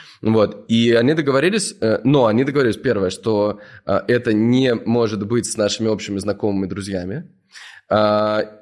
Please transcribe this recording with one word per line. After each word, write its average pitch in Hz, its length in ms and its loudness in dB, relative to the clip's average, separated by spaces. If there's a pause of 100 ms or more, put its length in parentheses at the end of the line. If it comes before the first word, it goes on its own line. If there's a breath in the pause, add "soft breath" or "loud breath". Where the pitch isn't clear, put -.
(220 loud breath)
Вот. 110 460 0
И 117 240 2
они 117 220 2
договорились, 156 680 -2
э, 110 220 0
но 135 220 4
они 110 180 2
договорились, 131 340 0
первое, 101 320 0
что, 104 480 -2 (280 loud breath)
э, 98 220 0
это 120 240 2
не 120 420 2
может 110 520 -2
быть 117 200 -2
с - 120 -8
нашими 107 300 0
общими 101 300 -4
знакомыми 98 480 -4
и - 40 -6
друзьями. 95 540 -8 (640 loud breath)
А, 107 500 2 (220)